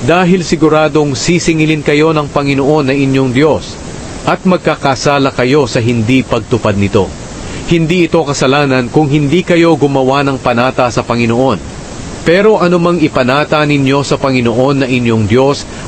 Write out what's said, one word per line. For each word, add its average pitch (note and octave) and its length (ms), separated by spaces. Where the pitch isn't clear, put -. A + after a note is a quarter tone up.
dahil F3 320
siguradong D3+ 720
sisingilin D#3 720
kayo D3+ 240
ng D3+ 240
Panginoon C#3 560
na C#3 80
inyong C3+ 320
Diyos C3 480
at F3 240
magkakasala C#3+ 800
kayo B2+ 400
sa - 80
hindi A#2+ 480
pagtupad A2+ 480
nito. G2 320
Hindi E3 400
ito E3+ 160
kasalanan C3+ 640
kung D#3 160
hindi D3+ 400
kayo E3+ 320
gumawa C#3 480
ng C3+ 160
panata B2 480
sa A#2 160
Panginoon. A#2 800
Pero F#3+ 400
anumang F3 400
ipanata C#3+ 580
ninyo C#3+ 400
sa C#3+ 160
Panginoon C3 680
na B2+ 60
inyong A#2 400
Diyos C3 380